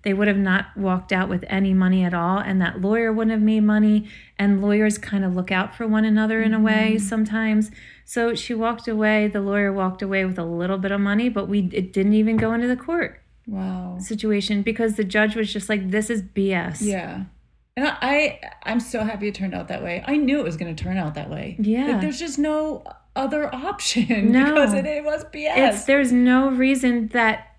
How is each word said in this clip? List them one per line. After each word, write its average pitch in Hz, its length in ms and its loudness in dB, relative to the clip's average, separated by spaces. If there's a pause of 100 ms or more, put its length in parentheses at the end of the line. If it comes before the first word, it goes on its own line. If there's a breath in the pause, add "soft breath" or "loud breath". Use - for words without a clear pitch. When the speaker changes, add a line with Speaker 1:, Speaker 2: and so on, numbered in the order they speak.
Speaker 1:
they 196 120 0
would 208 140 2
have 196 80 2
not 196 300 2 (100)
walked 185 360 -2
out 190 160 0
with 185 200 -4
any 190 260 0
money 185 300 4
at 175 100 0
all. 175 240 0
And 190 240 -2
that - 180 -2
lawyer 220 320 0
wouldn't 220 200 0
have 214 100 0
made 214 220 4
money. 214 440 4 (300 loud breath)
And 202 240 2
lawyers 208 360 2
kind 196 260 -4
of 185 100 0
look 185 160 -4
out 190 240 -2
for 233 120 -6
one 214 180 2
another 220 360 2
in 220 140 2
a 214 60 2
way 220 360 4
Speaker 2:
Mm-hmm. 208 100 -2
Speaker 1:
sometimes. 214 640 0 (340 loud breath)
So 233 300 -2
she 233 200 -6
walked 226 340 -4
away. 214 400 2
The 208 120 -2
lawyer 196 320 0
walked 185 280 -2
away 196 240 -2
with 185 140 -2
a 165 60 -4
little 175 340 -2
bit 196 140 -2
of 202 80 0
money, 208 280 2
but 202 200 -2
we, 196 240 0
it 185 200 -4
didn't 202 220 2
even 220 220 4
go 220 160 2
into 233 160 0
the 254 80 0
court - 440 -4 (260)
Speaker 2:
Wow. 185 540 -8
Speaker 1:
situation 208 640 -2
because 220 340 0
the 214 80 -2
judge 214 320 0
was 220 160 -4
just 202 160 -8
like, 196 220 -2
"This 208 180 -2
is 220 140 -2
B 196 300 -2
S." 170 300 -4
Speaker 2:
Yeah. 190 420 -6 (520)
And 269 100 -2
I, 285 160 -2
I, 285 380 0 (240)
I'm 226 160 -2
so 214 240 -6
happy 208 240 -4
it 202 60 -6
turned 190 200 -6
out 180 140 -8
that - 140 -8
way. 175 240 -6
I 285 100 0
knew 285 240 2
it - 40 -4
was 160 120 -4
gonna 170 180 -6
turn 185 240 -4
out 151 160 -4
that - 160 -10
way. 180 300 -8
Speaker 1:
Yeah. 226 320 0
Speaker 2:
Like, 202 80 2
there's 294 180 -4
just 311 200 -6
no 302 460 -2 (320)
other 285 380 -2
option 233 800 0
<laughs> - 0 -
Speaker 1:
No. 262 140 6
Speaker 2:
because 294 280 4
it, 190 120 0
it 302 180 -4
was 302 280 -4
B 302 140 -8
S. 254 300 4
Speaker 1:
It's, - 80 -8
there's 269 280 4
no 254 380 6
reason 254 580 2
that 220 380 0 (120)